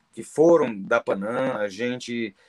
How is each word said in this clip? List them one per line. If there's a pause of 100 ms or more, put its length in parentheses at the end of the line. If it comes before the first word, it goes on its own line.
(140)
que
foram
da
Panam,
a
gente (140)